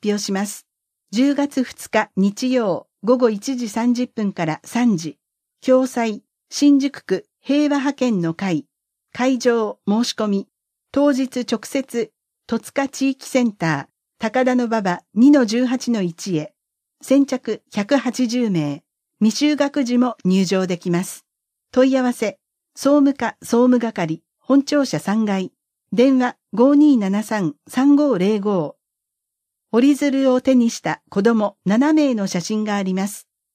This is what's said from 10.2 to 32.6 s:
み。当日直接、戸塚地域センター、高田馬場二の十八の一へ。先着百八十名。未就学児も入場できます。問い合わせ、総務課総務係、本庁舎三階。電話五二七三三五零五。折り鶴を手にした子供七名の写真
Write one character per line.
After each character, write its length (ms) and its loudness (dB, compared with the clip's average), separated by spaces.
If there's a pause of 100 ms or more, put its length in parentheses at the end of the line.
み。 200 -2 (440)
当 220 2
日 280 -4
直 220 -6
接、 480 -6 (340)
戸 140 -6
塚 300 -6
地 220 -2
域 160 -14
セ 160 0
ン 100 -2
タ 360 -4
ー、 40 -20 (260)
高 240 -2
田 100 0
馬 280 -2
場 200 -4 (120)
二 180 6
の 140 4
十 200 -2
八 260 -4
の 100 -2
一 340 -6
へ。 180 -6 (480)
先 240 2
着 460 -6
百 240 -2
八 320 -2
十 220 -2
名。 340 -4 (380)
未 320 2
就 40 0
学 260 -2
児 140 -2
も 260 0
入 220 2
場 220 0
で 100 -4
き 140 -6
ま 120 0
す。 220 -16 (460)
問 200 2
い 60 2
合 60 0
わ 100 0
せ、 240 -6 (380)
総 260 2
務 120 4
課 280 -6
総 260 2
務 120 4
係、 420 -4 (180)
本 240 2
庁 220 0
舎 140 -4
三 260 -2
階。 260 -4 (400)
電 260 4
話 180 0 (180)
五 220 4
二 220 6
七 260 -2
三 320 -4 (120)
三 280 4
五 220 2
零 220 0
五。 360 -4 (960)
折 180 4
り 60 4
鶴 360 0
を 100 0
手 140 2
に 140 4
し 120 -8
た 280 -6
子 120 -2
供 440 0
七 280 2
名 220 2
の 120 -2
写 140 -4
真 220 -4